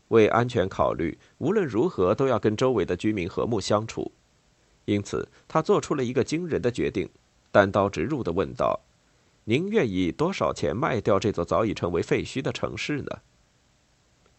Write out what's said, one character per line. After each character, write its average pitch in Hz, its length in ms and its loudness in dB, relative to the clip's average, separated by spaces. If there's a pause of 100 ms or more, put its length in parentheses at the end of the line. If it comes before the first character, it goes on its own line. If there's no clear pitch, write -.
为 110 180 6
安 123 200 2
全 101 200 0
考 69 240 0
虑， 73 260 -4 (200)
无 156 160 -2
论 208 120 2
如 120 220 0
何 98 260 2
都 135 140 2
要 120 100 2
跟 107 200 2
周 131 160 2
围 98 120 2
的 92 120 -2
居 107 160 0
民 90 140 -2
和 - 200 -2
睦 110 120 0
相 107 280 0
处。 - 240 -8 (720)
因 101 180 0
此， - 280 -6 (180)
他 160 140 0
做 185 180 2
出 156 160 -4
了 135 80 -2
一 120 80 -2
个 127 100 0
惊 160 240 -2
人 113 160 -2
的 - 80 0
决 71 220 -2
定， 87 160 -4 (440)
单 98 200 6
刀 101 180 2
直 123 120 -4
入 127 200 -2
地 87 120 -2
问 78 200 -2
道 55 280 0 (640)
：“您 151 240 0
愿 196 200 2
意 90 220 0
多 175 220 -2
少 73 180 0
钱 73 240 -2
卖 139 240 -2
掉 98 180 2
这 101 140 0
座 85 140 -2
早 92 180 0
已 101 100 0
成 87 200 -4
为 85 80 0
废 117 200 0
墟 127 200 -6
的 131 100 -4
城 - 260 -6
市 147 260 -6
呢？” - 160 -10 (1200)